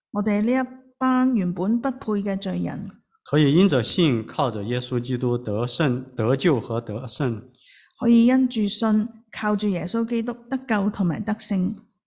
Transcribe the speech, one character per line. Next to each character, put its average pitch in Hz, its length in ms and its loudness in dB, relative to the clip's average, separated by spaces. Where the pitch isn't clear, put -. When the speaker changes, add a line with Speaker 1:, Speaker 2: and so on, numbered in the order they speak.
Speaker 1:
我 202 100 -2
哋 208 180 0
呢 226 100 2
一 254 460 -4
班 254 380 2
原 180 180 0
本 202 260 0
不 262 120 -2
配 214 360 -4
嘅 196 80 -2
罪 190 220 -6
人。 - 320 -6
Speaker 2:
可 151 140 2
以 143 140 6
因 185 160 6
着 135 120 4
信， 120 460 2
靠 135 240 -2
着 104 140 -6
耶 120 120 -2
穌 123 220 -2
基 123 180 -2
督 120 200 0
得 110 280 -2
勝、 127 380 -2
得 117 220 0
救 139 240 2
和 113 220 -4
得 117 260 -8
勝。 120 340 -4
Speaker 1:
可 226 120 0
以 233 160 6
因 262 240 4
住 214 180 -2
信， 214 400 0
靠 214 240 -2
住 208 140 0
耶 175 160 -2
穌 226 200 -2
基 233 160 -2
督 233 140 -6
得 269 80 -2
救 208 220 0
同 202 160 0
埋 170 160 0
得 214 140 -4
勝。 190 380 -2